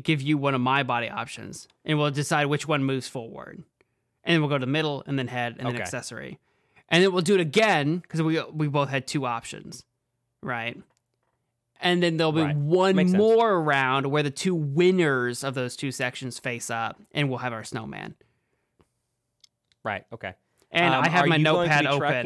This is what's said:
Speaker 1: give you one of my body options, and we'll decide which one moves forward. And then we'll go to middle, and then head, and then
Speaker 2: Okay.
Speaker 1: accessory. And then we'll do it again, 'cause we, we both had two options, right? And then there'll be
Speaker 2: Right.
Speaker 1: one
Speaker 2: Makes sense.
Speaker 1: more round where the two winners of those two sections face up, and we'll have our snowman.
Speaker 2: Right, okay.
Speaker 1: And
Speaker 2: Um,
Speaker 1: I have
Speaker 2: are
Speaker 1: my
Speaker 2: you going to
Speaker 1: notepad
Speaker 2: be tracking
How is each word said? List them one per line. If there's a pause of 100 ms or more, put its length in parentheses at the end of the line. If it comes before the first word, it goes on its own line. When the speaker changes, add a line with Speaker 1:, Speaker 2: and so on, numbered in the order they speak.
Speaker 1:
give
you
one
of
my
body
options, (160)
and
we'll
decide
which
one
moves
forward. (640)
And
then
we'll
go
to
middle,
and
then
head,
and
then
Speaker 2:
Okay.
Speaker 1:
accessory. (500)
And
then
we'll
do
it
again,
'cause
we, (120)
we
both
had
two
options, (580)
right? (1000)
And
then
there'll
be
Speaker 2:
Right.
Speaker 1:
one
Speaker 2:
Makes
sense.
Speaker 1:
more
round
where
the
two
winners
of
those
two
sections
face
up, (140)
and
we'll
have
our
snowman. (1700)
Speaker 2:
Right,
okay. (360)
Speaker 1:
And
Speaker 2:
Um,
Speaker 1:
I
have
Speaker 2:
are
Speaker 1:
my
Speaker 2:
you
going
to
Speaker 1:
notepad
Speaker 2:
be
tracking